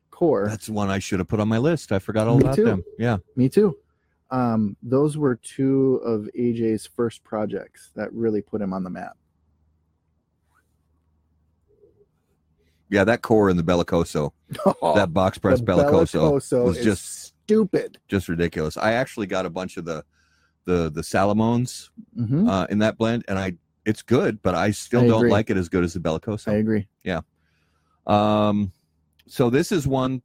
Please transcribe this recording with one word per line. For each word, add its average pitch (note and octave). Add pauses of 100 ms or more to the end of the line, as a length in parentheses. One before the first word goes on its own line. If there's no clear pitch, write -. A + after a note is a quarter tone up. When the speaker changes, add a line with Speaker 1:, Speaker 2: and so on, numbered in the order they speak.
(120)
Speaker 1:
Core. A2+
Speaker 2:
That's G#2+
one G#2
I G2
should F#2+
have F2+
put G#2+
on G#2+
my A2+
list. D3+
I G2
forgot G#2+
all A#2
Speaker 1:
Me C3+
Speaker 2:
about C3
Speaker 1:
too. G#3+
Speaker 2:
them. G2 (160)
Yeah. A2+ (180)
Speaker 1:
Me C3
too. G3+ (540)
Um, A2+
those C#3+
were C#3
two C3+
of G#2+
A B2
J's A2
first -
projects G2+
that G#2+
really A2
put G#2
him F#2+
on F#2+
the F2+
map. F2+ (3750)
Speaker 2:
Yeah, G2+
that A2+
Core G#2+
and F2+
the E2
Bellicoso, E2+ (340)
Speaker 1:
<laughs> - (160)
Oh, -
Speaker 2:
that F#2+
box F#2+
press A2+
Speaker 1:
the A#2+
Speaker 2:
Bellicoso C#3+
Speaker 1:
Bellicoso C3+
Speaker 2:
was F2+
Speaker 1:
is A#2+
Speaker 2:
just - (100)
Speaker 1:
stupid. - (100)
Speaker 2:
just G2
ridiculous. E2
I A2
actually A#2
got F#2+
a F2+
bunch F#2
of F2+
the, D#2 (600)
the, E2+
the D#2
Salamones, A2 (280)
Speaker 1:
Mm-hmm. C3+
Speaker 2:
uh, F#2+
in G#2
that A2
blend, A2+
and G2
I, F#2+ (320)
it's G#2+
good, B2+
but F2+
I F#2+
still A#2+
Speaker 1:
I A#2+
Speaker 2:
don't A2+
Speaker 1:
agree. A#2
Speaker 2:
like G#2
it G#2
as F2
good F2+
as E2+
the F2+
Bellicoso. E2
Speaker 1:
I G#2
agree. G#2+ (160)
Speaker 2:
Yeah. E2+ (840)
Um, G#2 (560)
so B2
this C#3+
is D#3+
one, C3